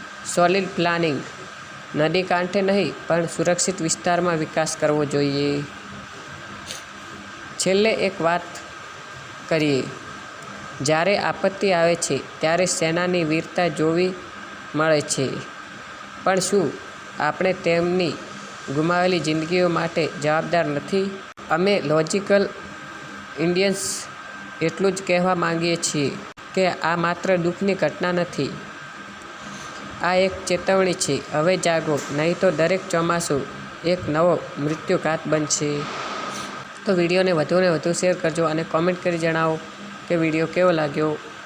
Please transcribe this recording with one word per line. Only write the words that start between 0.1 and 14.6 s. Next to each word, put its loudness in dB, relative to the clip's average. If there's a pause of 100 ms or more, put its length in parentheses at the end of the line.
સોલિડ 4
પ્લાનિંગ, 2 (760)
નદી 2
કાંઠે 0
નહીં 2 (140)
પણ 2
સુરક્ષિત 0
વિસ્તારમાં 2
વિકાસ 0
કરવો 4
જોઈએ. 2 (2000)
છેલ્લે 4
એક -2
વાત 2 (1080)
કરીએ. 2 (960)
જ્યારે 4
આપત્તિ 0
આવે 4
છે -2 (180)
ત્યારે 2
સેનાની 0
વીરતા 0
જોવી 2 (600)